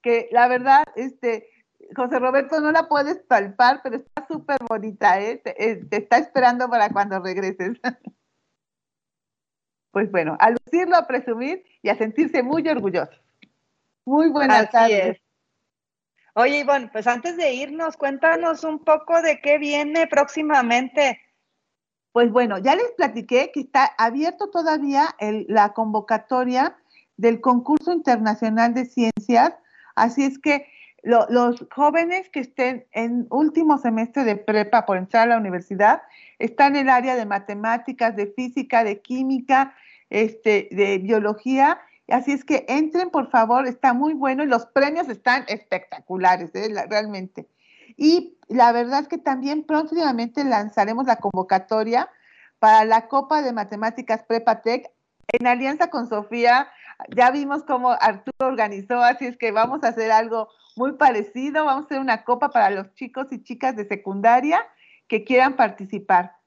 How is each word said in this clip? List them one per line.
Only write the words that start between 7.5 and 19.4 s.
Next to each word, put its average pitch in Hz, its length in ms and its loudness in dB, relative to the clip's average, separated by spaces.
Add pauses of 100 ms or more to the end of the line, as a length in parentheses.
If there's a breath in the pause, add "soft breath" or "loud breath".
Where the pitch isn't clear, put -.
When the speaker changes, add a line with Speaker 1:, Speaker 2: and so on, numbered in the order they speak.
Speaker 1:
<laughs> - 320 -10 (1800)
Pues 202 200 -4
bueno, 165 280 -2
a 226 120 4
lucirlo, 349 460 0
a 330 100 2
presumir 254 580 -6 (180)
y 214 60 -4
a 254 80 0
sentirse 247 460 -2
muy 302 260 -2
orgullosos. 196 520 -4 (840)
Muy 294 240 2
buenas 269 360 4
Speaker 2:
Así 214 60 -8
Speaker 1:
tardes. 220 460 2
Speaker 2:
es. - 60 -20 (1120)
Oye, 277 260 2
Ivonne, 269 320 0
pues 214 140 -4
antes 247 320 -4
de 294 160 0
irnos, 302 420 -8
cuéntanos 320 680 0
un 311 200 -6
poco 311 380 2
de 302 180 0